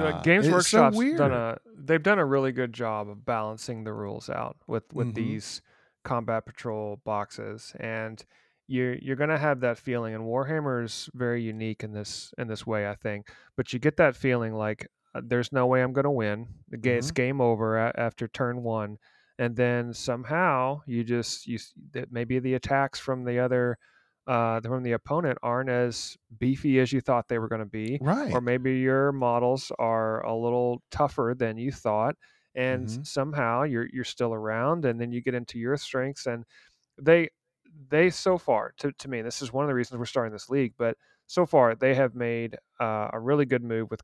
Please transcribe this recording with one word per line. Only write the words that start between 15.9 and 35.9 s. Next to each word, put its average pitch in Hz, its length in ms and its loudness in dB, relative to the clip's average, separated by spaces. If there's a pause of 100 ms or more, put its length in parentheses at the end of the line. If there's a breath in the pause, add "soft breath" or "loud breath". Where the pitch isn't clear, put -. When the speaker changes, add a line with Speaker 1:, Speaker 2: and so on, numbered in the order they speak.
Speaker 2:
gonna 139 200 2
win. 110 360 -2 (200)
The - 80 -12
ga-, 120 220 2
it's 127 100 -2
Speaker 1:
Mm-hmm. 165 60 -4
Speaker 2:
game 131 260 0
over 113 380 4
a-, 113 180 2
after 117 320 -2
turn 123 360 -4
one." 107 340 -4 (400 soft breath)
And 120 180 -2
then 120 380 2
somehow 135 920 0
you 117 180 -2
just, 120 420 -2
you 120 100 -4
s-, - 160 -12 (200)
that 123 200 -8
maybe 120 280 -2
the 127 140 0
attacks 135 440 0
from 127 260 -4
the 123 140 -2
other, 123 400 2 (480 soft breath)
uh, 117 360 0
from 127 200 -4
the 123 100 -2
opponent 139 520 0
aren't 127 260 0
as 123 460 -2 (220)
beefy 131 420 4
as 127 120 4
you 135 80 2
thought 120 280 0
they 120 100 0
were 113 100 -4
gonna 110 180 -6
be. 110 340 -4
Speaker 1:
Right. 208 340 0
Speaker 2:
Or 123 60 2
maybe 127 400 2
your 135 320 4
models 123 680 2
are 113 480 0
a 113 100 -2
little 120 540 0
tougher 139 480 0
than 113 180 0
you 123 140 -4
thought. 113 460 0 (400 soft breath)
And 127 320 0
s-, 110 60 -6
Speaker 1:
Mm-hmm. 131 100 -6
Speaker 2:
somehow 135 580 0
you're, 127 300 0
you're 127 120 -4
still 117 300 -2
around, 113 520 0
and 117 140 0
then 120 120 -4
you 120 100 -4
get 127 120 -2
into 123 260 -8
your 127 160 0
strengths. 135 500 -6